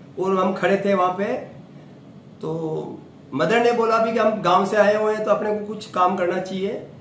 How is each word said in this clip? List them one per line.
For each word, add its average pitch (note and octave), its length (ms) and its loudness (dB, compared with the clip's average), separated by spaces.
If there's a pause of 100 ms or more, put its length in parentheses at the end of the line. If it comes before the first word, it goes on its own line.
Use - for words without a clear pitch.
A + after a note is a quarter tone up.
(200)
और F#3+ 180 0
हम F#3+ 160 2
खड़े F#3+ 240 2
थे G3+ 160 0
वहाँ F3+ 200 2
पे, G#3 500 -6 (800)
तो D#3 560 -8 (340)
मदर F#3 300 2
ने A#3+ 80 4
बोला A3+ 260 2
भी A3+ 160 0
कि A#3 60 2
हम G#3+ 220 0
गांव F#3 240 2
से G#3+ 120 -2
आए G#3 180 6
हुए G#3+ 200 0
हैं G#3+ 100 -4
तो G#3 60 2
अपने G#3 280 0
को G3+ 60 -8
कुछ G#3 240 -12
काम F#3 260 2
करना F3+ 260 -2
चाहिए F#3+ 420 -6 (180)